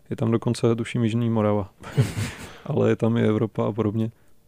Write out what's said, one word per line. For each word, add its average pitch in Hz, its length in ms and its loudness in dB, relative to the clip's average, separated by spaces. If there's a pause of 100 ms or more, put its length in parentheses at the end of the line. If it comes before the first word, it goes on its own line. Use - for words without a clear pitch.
Je 110 60 -4
tam 113 160 0
dokonce, 117 440 2
tuším, 117 280 -2
Jižní 113 260 0
Morava, 104 400 2 (120)
<laughs> - 840 -4
ale 113 240 2
je 113 60 4
tam 113 220 0
i 117 60 2
Evropa 110 440 0
a 113 40 -2
podobně. 110 400 -2 (360)